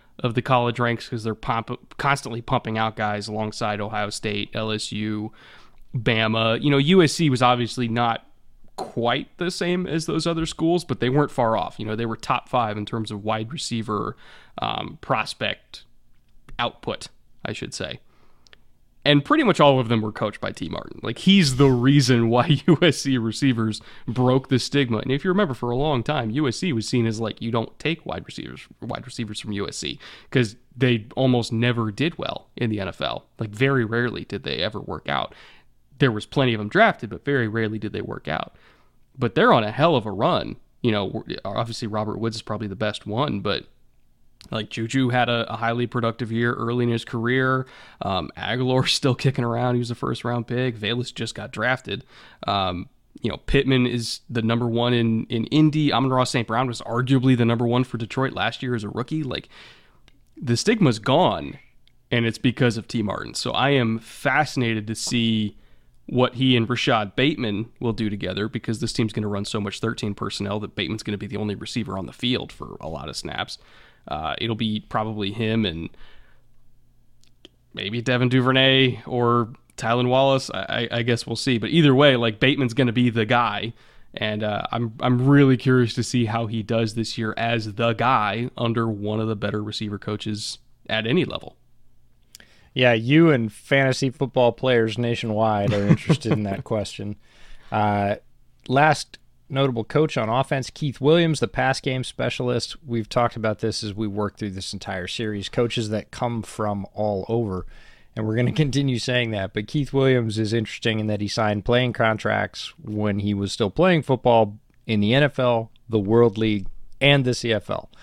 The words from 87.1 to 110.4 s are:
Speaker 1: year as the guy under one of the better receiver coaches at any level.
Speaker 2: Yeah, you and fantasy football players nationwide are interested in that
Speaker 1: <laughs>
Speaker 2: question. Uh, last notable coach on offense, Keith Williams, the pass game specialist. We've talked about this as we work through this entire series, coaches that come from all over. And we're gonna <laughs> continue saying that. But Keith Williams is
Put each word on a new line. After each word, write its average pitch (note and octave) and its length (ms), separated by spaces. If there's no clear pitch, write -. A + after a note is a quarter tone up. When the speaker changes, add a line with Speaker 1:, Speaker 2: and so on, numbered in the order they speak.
Speaker 1:
year A2 180
as A2+ 380
the A#2 200
guy A#2 600
under A2+ 320
one G#2 320
of A2 80
the A2 80
better G#2 280
receiver G#2 340
coaches G#2+ 640
at A2 200
any C#3+ 180
level. - 320
Speaker 2:
Yeah, B2 180
you C#3+ 380
and A#2 200
fantasy C3+ 580
football A#2+ 420
players A2+ 460
nationwide A2 760
are G2+ 140
interested - 460
in G#2+ 100
that G2 200
Speaker 1:
<laughs> - 20
Speaker 2:
question. G#2 500
Uh, G#2 440
last C#3+ 500
notable C3+ 360
coach D#3 340
on A2 100
offense, C3 420
Keith - 300
Williams, D#3+ 400
the - 80
pass C3 320
game C3 240
specialist. B2 720
We've A#2 220
talked A#2+ 280
about A2 240
this A2 240
as G#2 100
we G#2+ 140
work G2+ 300
through G#2 140
this F#2+ 220
entire F#2+ 340
series, G#2 420
coaches A2+ 400
that G#2+ 220
come A#2 300
from G2+ 520
all G#2 360
over. G#2+ 360
And A2 140
we're A2 80
gonna A#2+ 160
<laughs> - 20
continue C#3 460
saying B2 320
that. G2 220
But G#2+ 140
Keith C#3+ 260
Williams B2+ 440
is G#2+ 140